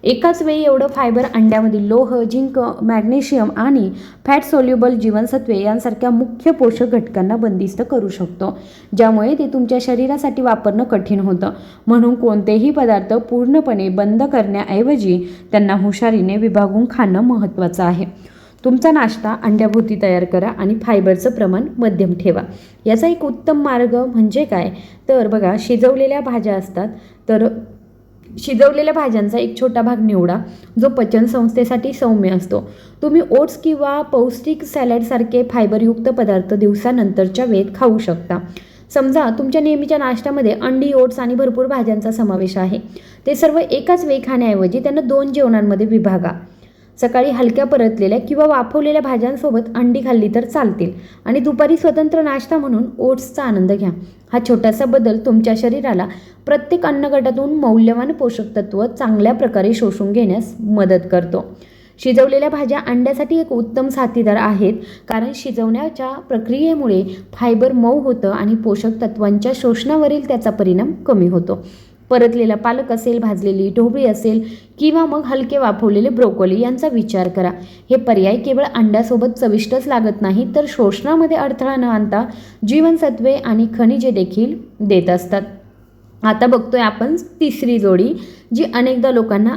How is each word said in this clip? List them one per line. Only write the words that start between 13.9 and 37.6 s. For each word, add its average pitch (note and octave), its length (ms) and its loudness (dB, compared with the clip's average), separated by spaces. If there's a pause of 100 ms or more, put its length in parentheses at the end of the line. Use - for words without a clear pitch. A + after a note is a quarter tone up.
करण्याऐवजी G3+ 1040 0 (260)
त्यांना G3+ 220 4
हुशारीने G3+ 600 0
विभागून G#3 540 2
खाणं F#3+ 300 2
महत्त्वाचं F#3+ 640 0
आहे. F3 200 0 (600)
तुमचा B3+ 260 4
नाश्ता A3+ 540 0
अंड्याभोवती A3 580 0
तयार F3+ 220 2
करा F3+ 240 -2
आणि G3+ 260 -2
फायबरचं G3 560 2
प्रमाण G3+ 320 0 (160)
मध्यम G3 340 0
ठेवा. F3 300 0 (440)
याचा A3+ 220 2
एक E4+ 160 -2
उत्तम D4 380 -2
मार्ग B3 320 0
म्हणजे A#3+ 500 0
काय, F#3 260 -2 (380)
तर B3+ 180 4
बघा, G3+ 320 0
शिजवलेल्या C4 600 2
भाज्या A#3 340 -4
असतात, F#3+ 340 -6 (400)
तर A3 200 2 (920)
शिजवलेल्या C#4+ 560 2
भाज्यांचा A3+ 440 0
एक A#3 220 -4
छोटा A#3+ 220 0
भाग G#3+ 220 0
निवडा, F#3 320 2 (440)
जो C4+ 80 4
पचनसंस्थेसाठी A#3+ 1040 0
सौम्य G#3+ 380 0
असतो. F#3 400 -4 (320)
तुम्ही D4+ 180 4 (100)
ओट्स C4+ 260 2
किंवा D4 460 -2
पौष्टिक C#4 600 -2
सॅलडसारखे A#3+ 880 -2
फायबरयुक्त A3+ 580 0
पदार्थ G#3 460 0
दिवसानंतरच्या G#3 880 0
वेळेत G3+ 200 2 (120)